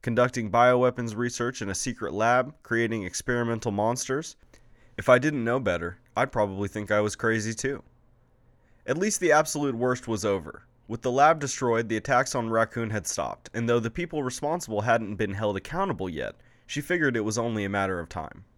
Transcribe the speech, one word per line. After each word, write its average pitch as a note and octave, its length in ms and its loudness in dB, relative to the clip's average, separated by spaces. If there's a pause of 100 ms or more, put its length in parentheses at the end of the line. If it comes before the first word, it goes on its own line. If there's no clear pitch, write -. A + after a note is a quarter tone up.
conducting B2 480 0
bioweapons B2 640 4
research A#2+ 460 -4
in G2+ 80 -6
a F#2+ 40 -4
secret A2 380 -6
lab, B2 400 2 (100)
creating A2+ 420 -2
experimental A#2 680 -4
monsters. B2 640 -2 (640)
If - 100 -2
I B2+ 100 10
didn't C#3 260 0
know A#2+ 140 0
better, F2 400 -2 (180)
I'd C3+ 160 0
probably G2+ 360 0
think G#2 220 -6
I G#2 100 4
was G#2 160 0
crazy A2+ 380 -2
too. C3+ 280 -6 (1040)
At C3+ 120 -2
least G3+ 220 0
the E3 120 6
absolute D3 420 4
worst B2 320 0
was A2 180 -2
over. G2 420 -2 (200)
With A#2 160 -8
the C3 80 0
lab D3+ 300 6
destroyed, A#2 480 0
the A2+ 80 0
attacks C3 380 0
on A2+ 160 -2
Raccoon A2+ 400 0
had G#2+ 160 -4
stopped, - 480 -6
and A#2 140 -2
though A#2+ 120 4
the A2+ 100 -4
people E3 320 -6
responsible B2+ 600 -4
hadn't A2+ 340 2
been G2 160 -2
held G#2 240 -2
accountable C#3 520 -4
yet, C#2 280 -6 (300)
she - 140 -6
figured D3 360 0
it A2 40 0
was G#2+ 180 -2
only A2+ 260 -2
a G2 40 -2
matter G2 300 0
of E2 100 -8
time. - 360 -10 (140)